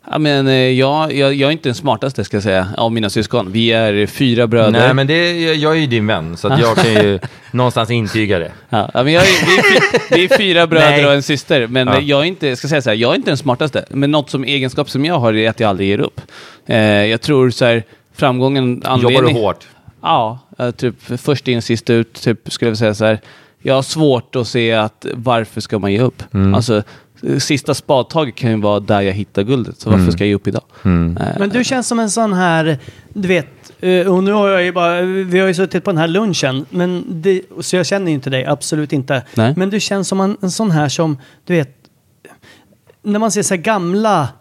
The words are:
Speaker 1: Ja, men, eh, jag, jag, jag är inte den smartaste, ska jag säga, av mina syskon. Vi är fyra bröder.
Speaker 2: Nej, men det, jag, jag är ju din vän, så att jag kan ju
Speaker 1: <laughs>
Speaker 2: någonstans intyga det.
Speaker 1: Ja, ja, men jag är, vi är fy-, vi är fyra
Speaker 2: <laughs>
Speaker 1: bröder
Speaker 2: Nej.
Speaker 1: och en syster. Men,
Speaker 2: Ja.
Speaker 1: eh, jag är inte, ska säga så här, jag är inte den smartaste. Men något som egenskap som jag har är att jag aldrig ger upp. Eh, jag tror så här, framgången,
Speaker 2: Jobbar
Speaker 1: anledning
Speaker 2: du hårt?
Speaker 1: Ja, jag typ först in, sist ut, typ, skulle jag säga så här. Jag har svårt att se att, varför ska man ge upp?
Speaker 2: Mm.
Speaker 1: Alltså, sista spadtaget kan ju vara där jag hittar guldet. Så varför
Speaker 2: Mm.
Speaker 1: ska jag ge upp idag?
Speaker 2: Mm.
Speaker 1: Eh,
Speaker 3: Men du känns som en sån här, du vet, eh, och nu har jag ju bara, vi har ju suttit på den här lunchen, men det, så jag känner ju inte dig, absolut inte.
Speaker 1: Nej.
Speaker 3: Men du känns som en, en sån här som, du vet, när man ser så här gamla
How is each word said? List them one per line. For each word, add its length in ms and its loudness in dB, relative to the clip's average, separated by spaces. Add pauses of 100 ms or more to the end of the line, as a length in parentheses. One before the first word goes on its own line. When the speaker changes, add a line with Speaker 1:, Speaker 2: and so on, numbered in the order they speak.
(120)
Speaker 1:
Ja, 60 -4
men, 300 2
eh, 60 2
jag, 600 2
jag, 200 2
jag 140 0
är 40 2
inte 180 -4
den 60 -4
smartaste, 480 -2
ska 140 -6
jag 60 -2
säga, 240 0 (100)
av 140 0
mina 180 -2
syskon. 420 -2
Vi 200 2
är 360 2
fyra 400 2
bröder. 240 4
Speaker 2:
Nej, 220 4
men 140 0
det, 340 0
jag, 140 0
jag 200 0
är 40 0
ju 80 0
din 200 0
vän, 300 -4
så 100 -4
att 120 2
jag 160 4
kan 180 2
ju 260 2 (160)
Speaker 1:
<laughs> 160 -20
Speaker 2:
någonstans 400 0
intyga 480 0
det. 120 -8 (180)
Speaker 1:
Ja, 240 0
ja, 100 0
men 100 2
jag 100 4
är, 40 4 (180)
vi 120 4
är 60 2
fy-, 520 2
vi 100 4
är 120 2
fyra 300 2
Speaker 2:
<laughs> 40 -2
Speaker 1:
bröder 200 4
Speaker 2:
Nej. 140 2
Speaker 1:
och 80 4
en 100 0
syster. 440 0
Men, 200 0
Speaker 2:
Ja. 100 2
Speaker 1:
eh, 60 0
jag 180 2
är 40 0
inte, 300 -2
ska 120 -10
säga 140 0
så 80 -2
här, 80 2
jag 140 2
är 40 2
inte 140 -2
den 80 0
smartaste. 520 -2
Men 220 0
något 180 -2
som 140 -4
egenskap 460 -2
som 160 -2
jag 140 0
har 140 2
är 160 2
att 100 -6
jag 100 2
aldrig 200 0
ger 100 0
upp. 220 -6 (440)
Eh, 200 0
jag 360 2
tror 280 4
så 160 0
här, 180 2 (320)
framgången, 600 0
Speaker 2:
Jobbar 140 -6
Speaker 1:
anledning 460 2
Speaker 2:
du 60 0
hårt? 260 -2 (340)
Speaker 1:
Ja, 380 0 (180)
jag 200 -4
typ 180 -2 (260)
först 260 -2
in, 140 0
sist 280 -4
ut, 240 0
typ, 380 -4
skulle 200 -2
jag 60 -4
säga 160 2
så 120 -2
här. 140 2 (440)
Jag 120 0
har 60 0
svårt 540 0
att 120 -2
se 260 0
att, 400 -2
varför 480 -4
ska 180 -4
man 140 -2
ge 60 0
upp? 240 -2 (100)
Speaker 2:
Mm. 220 2
Speaker 1:
Alltså, 280 0 (560)
sista 340 -2
spadtaget 600 -2
kan 160 -2
ju 100 0
vara 180 2
där 220 0
jag 120 0
hittar 300 -4
guldet. 380 -4
Så 80 -6
varför 120 4
Speaker 2:
Mm. 100 2
Speaker 1:
ska 120 -2
jag 60 2
ge 60 2
upp 120 -4
idag? 140 -4 (240)
Speaker 2:
Mm. 320 2
Speaker 1:
Eh, 60 -4 (160)
Speaker 3:
Men 100 -2
du 140 -2
känns 240 -4
som 120 -2
en 100 -2
sån 240 -2
här, 440 0 (360)
du 140 -6
vet, 200 0 (320)
eh, 340 2
och 100 2
nu 80 2
har 180 2
jag 140 2
ju 80 -2
bara, 300 0
vi 380 0
har 80 2
ju 60 0
suttit 300 -2
på 80 -2
den 60 0
här 100 2
lunchen, 640 -2
men 380 -2
det, 340 -2 (200)
så 140 -4
jag 100 0
känner 220 -2
ju 60 0
inte 160 -4
dig, 160 -4
absolut 480 -6
inte. 300 -2 (120)
Speaker 1:
Nej. 220 2
Speaker 3:
Men 120 -2
du 100 -2
känns 280 -4
som 140 -2
en, 200 0
en 100 -4
sån 200 -2
här 180 2
som, 280 -2 (280)
du 80 -2
vet, 160 0 (1300)
när 160 -2
man 120 0
ser 120 -2
så 120 0
här 60 -6
gamla 600 0 (200)